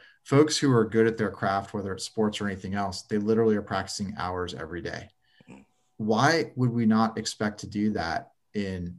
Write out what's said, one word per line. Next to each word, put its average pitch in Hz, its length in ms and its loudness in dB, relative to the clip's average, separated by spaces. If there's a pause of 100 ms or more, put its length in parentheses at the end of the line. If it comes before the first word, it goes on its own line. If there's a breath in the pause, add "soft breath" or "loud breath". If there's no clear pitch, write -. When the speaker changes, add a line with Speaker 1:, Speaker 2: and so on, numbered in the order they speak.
(240 soft breath)
Speaker 1:
folks 151 320 4
who 143 160 2
are 117 120 6
good 113 220 4
at 110 120 0
their 104 120 0
craft, 98 440 -2
whether 98 180 -4
it's - 120 -10
sports 107 360 -2
or 104 60 -4
anything 95 280 -6
else, 98 280 -4
they 107 160 -2
literally 110 380 4
are 101 60 -2
practicing 95 560 -6
hours 90 360 -4
every 80 260 -10
day. 82 280 -10 (420 loud breath)
Speaker 2:
Mm-hmm. - 120 -20 (340)
Speaker 1:
Why 117 580 2
would 123 160 2
we 117 160 2
not 113 320 4
expect 107 420 -4
to 98 60 -10
do 104 260 -2
that 82 380 -2 (240)
in, 92 440 -6